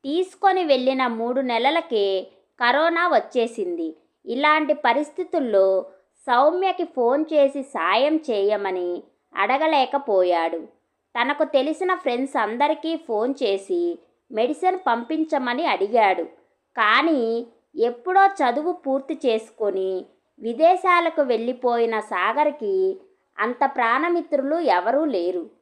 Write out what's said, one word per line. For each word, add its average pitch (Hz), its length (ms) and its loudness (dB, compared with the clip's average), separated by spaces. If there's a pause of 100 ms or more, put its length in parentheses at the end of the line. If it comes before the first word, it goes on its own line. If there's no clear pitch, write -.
తీసుకొని 370 600 0
వెళ్ళిన 254 440 2
మూడు 233 340 -2
నెలలకే 240 840 0 (320)
కరోనా 330 480 2
వచ్చేసింది. 208 880 -2 (300)
ఇలాంటి 302 480 0
పరిస్థితుల్లో 240 1120 0 (420)
సౌమ్యకి 359 560 2
ఫోన్ 269 500 0
చేసి 277 300 2
సాయం 233 520 0
చేయమని 196 880 -2 (320)
అడగలేకపోయాడు. 214 1200 0 (640)
తనకు 285 220 -2
తెలిసిన 302 520 -2
ఫ్రెండ్స్ 269 420 -4
అందరికీ 285 580 -2
ఫోన్ 247 380 -4 (100)
చేసి 185 560 -2 (320)
మెడిసిన్ 294 560 0
పంపించమని 262 760 -2
అడిగాడు. 202 580 2 (540)
కానీ 233 720 2 (280)
ఎప్పుడో 359 500 2
చదువు 311 460 0
పూర్తి 277 540 -4
చేసుకొని 196 800 -2 (340)
విదేశాలకు 330 840 2
వెళ్ళిపోయిన 233 800 0
సాగర్కి 208 1000 0 (420)
అంత 240 240 -2
ప్రాణమిత్రులు 277 920 0
ఎవరూ 247 500 2
లేరు. 180 440 -2 (120)